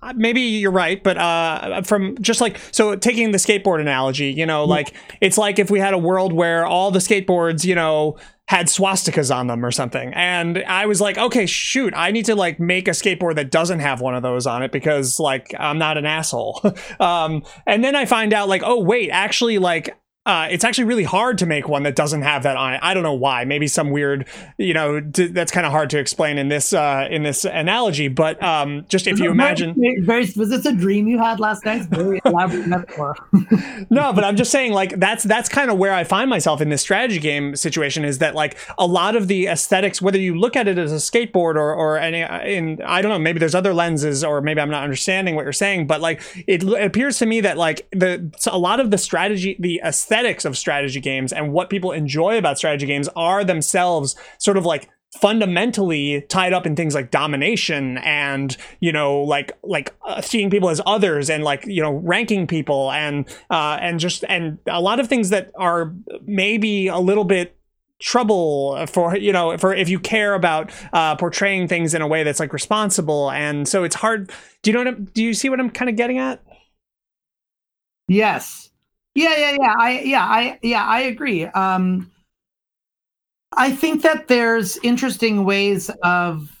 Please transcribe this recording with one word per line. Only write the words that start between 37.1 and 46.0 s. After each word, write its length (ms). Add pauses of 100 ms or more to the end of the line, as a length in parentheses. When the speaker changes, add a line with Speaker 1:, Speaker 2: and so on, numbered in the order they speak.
Speaker 1:
game 340
situation, 500
is 140
that, 160
like, 220 (220)
a 80
lot 280
of 140
the 180
aesthetics, 540
whether 180
you 200
look 180
at 100
it 120
as 120
a 60
skateboard 600
or, 180
or 240
any, 220 (300)
in, 320
I 200
don't 80
know, 80
maybe 200
there's 160
other 200
lenses, 500
or 160
maybe 200
I'm 100
not 140
understanding 520
what 60
you're 100
saying, 340
but, 140